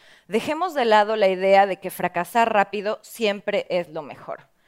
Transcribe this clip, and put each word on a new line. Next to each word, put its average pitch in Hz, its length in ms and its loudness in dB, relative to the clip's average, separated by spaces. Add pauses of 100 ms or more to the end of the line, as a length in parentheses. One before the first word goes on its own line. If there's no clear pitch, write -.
(280)
dejemos 311 460 -4
de 262 100 0
lado 214 320 4
la 208 100 2
idea 190 400 4
de 185 140 -6
que 180 100 -10
fracasar 190 600 -2
rápido 208 500 -2
siempre 202 680 -4
es 175 200 -4
lo 156 140 -10
mejor. - 440 -16 (220)